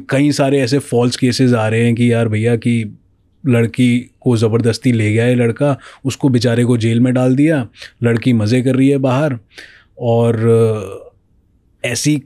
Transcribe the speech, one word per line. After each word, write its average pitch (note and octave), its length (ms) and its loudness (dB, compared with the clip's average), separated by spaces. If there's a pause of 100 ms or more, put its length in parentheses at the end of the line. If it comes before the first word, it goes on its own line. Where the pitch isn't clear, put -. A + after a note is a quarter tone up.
(100)
कई C#3 220 2
सारे C#3 280 0
ऐसे C3 180 0
फॉल्स B2 380 -2
केसेस B2 360 0
आ A2 160 0
रहे A2+ 160 0
हैं A#2+ 100 2
कि A#2+ 180 2
यार A2+ 160 0
भैया A2+ 280 0
कि A2+ 420 -4 (480)
लड़की A#2+ 640 0 (100)
को B2 160 0
ज़बरदस्ती A2+ 560 0
ले G#2+ 200 0
गया A2+ 120 0
है B2 100 2
लड़का, B2 440 0 (260)
उसको C#3 240 -2
बेचारे A#2+ 360 0
को B2 120 2
जेल A2+ 240 0
में B2+ 140 2
डाल B2+ 220 0
दिया, D3 320 0 (340)
लड़की A#2 300 0
मज़े A2+ 300 0
कर B2+ 140 0
रही C3+ 120 2
है C#3 100 2
बाहर। C3 400 -2 (600)
और A2+ 1040 0 (840)
ऐसी C3 420 -2